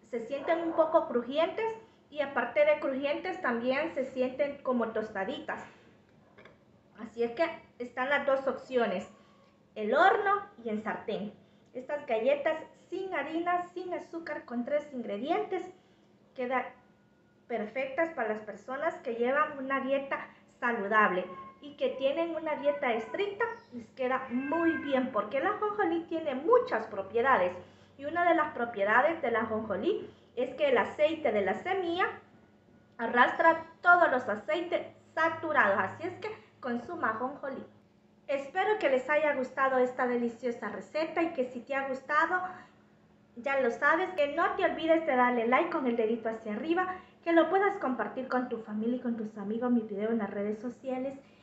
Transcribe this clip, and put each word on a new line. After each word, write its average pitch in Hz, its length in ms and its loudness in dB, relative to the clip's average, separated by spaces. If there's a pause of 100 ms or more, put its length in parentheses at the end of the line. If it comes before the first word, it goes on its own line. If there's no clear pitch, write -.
se 233 160 -6
sienten 285 340 0
un 330 140 -2
poco 320 340 4
crujientes 285 580 0 (440)
y 294 100 -12
aparte 294 460 2
de 302 160 4
crujientes 294 600 -2
también 254 520 0
se 262 140 -2
sienten 269 540 -2
como 240 280 0
tostaditas. 214 720 -6 (1400)
Así 233 240 -4
es 233 80 -2
que 330 140 0 (340)
están 254 300 -4
las 277 160 0
dos 269 200 2
opciones, 226 600 -2 (680)
el 214 180 0
horno 392 480 6 (240)
y 226 40 -4
en 214 140 -4
sartén. 202 500 -6 (400)
Estas 285 320 -8
galletas 285 560 0 (280)
sin 381 240 -6
harina, 339 600 -2
sin 359 200 -8
azúcar, 330 500 -8
con 240 220 -6
tres 294 260 -2
ingredientes, 269 720 -4 (720)
quedan 254 300 -2 (840)
perfectas 262 640 -4
para 220 240 -4
las 214 80 -6
personas 269 540 -6
que 233 200 -6
llevan 277 420 2
una 269 220 -2
dieta 277 480 -2 (320)
saludable 202 680 2 (360)
y 285 160 -18
que 269 140 0
tienen 311 440 0
una 311 220 -4
dieta 285 340 0
estricta, 392 540 -2 (260)
les 240 200 -12
queda - 380 -2
muy 302 500 2
bien 262 340 0
porque 208 240 0
el 320 100 2
ajonjolí 403 640 0
tiene 320 260 -2
muchas 302 520 4
propiedades 208 680 2 (440)
y 277 60 -14
una 339 240 0
de 330 80 6
las 311 180 0
propiedades 233 680 2
del 233 160 0
ajonjolí 214 720 -2 (260)
es 247 200 -2
que 294 140 2
el 247 80 6
aceite 302 540 2
de 208 100 2
la 196 140 0
semilla 359 500 0 (920)
arrastra 294 680 4 (160)
todos 349 300 8
los 247 160 0
aceites 311 600 -4 (280)
saturados, 302 640 2
así 196 280 -4
es 349 80 -6
que - 140 -8 (300)
consuma 247 520 -4
ajonjolí. 254 520 -6 (640)
Espero 370 520 0
que 311 100 2
les 254 200 2
haya 302 260 4
gustado 262 420 0
esta 254 280 2
deliciosa 240 600 -2
receta 302 540 -4
y 320 100 0
que 254 140 -2
si 240 160 -10
te 269 140 -6
ha 269 120 -2
gustado, 320 540 0 (960)
ya 269 240 0
lo 240 100 4
sabes, 320 440 2
que 285 200 2
no 370 200 2
te 370 100 0
olvides 320 400 4
de 269 100 2
darle 247 320 4
like 285 220 4
con 285 180 0
el 233 80 2
dedito 226 320 0
hacia 220 260 -6
arriba, 339 420 0 (280)
que 339 80 0
lo 330 180 6
puedas 392 280 4
compartir 247 500 -4
con 254 220 0
tu 233 80 -4
familia 220 400 -2
y 247 40 -6
con 233 140 -2
tus 220 220 -8
amigos, 226 340 -2
mi 240 100 4
video 214 300 -4
en 233 60 0
las 202 120 -2
redes 208 300 -4
sociales. 262 580 -6 (240)